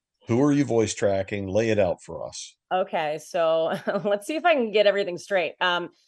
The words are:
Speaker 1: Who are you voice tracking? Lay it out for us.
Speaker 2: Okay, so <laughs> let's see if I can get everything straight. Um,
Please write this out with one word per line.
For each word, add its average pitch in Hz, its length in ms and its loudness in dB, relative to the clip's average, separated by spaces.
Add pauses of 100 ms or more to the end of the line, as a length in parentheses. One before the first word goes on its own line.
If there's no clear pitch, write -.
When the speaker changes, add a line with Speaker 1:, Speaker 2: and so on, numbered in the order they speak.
(260)
Speaker 1:
Who 117 160 2
are 147 80 4
you 143 140 2
voice 113 280 0
tracking? 98 540 -2
Lay 110 240 0
it 107 80 2
out 90 240 2
for 82 240 -12
us. - 300 -16 (160)
Speaker 2:
Okay, 175 520 -2
so 160 480 0 (140)
<laughs> 185 180 -2
let's 208 220 -2
see 302 80 -4
if 311 100 -4
I 349 100 4
can 233 180 0
get 208 160 6
everything 190 300 0
straight. 180 420 -2
Um, 175 300 0 (180)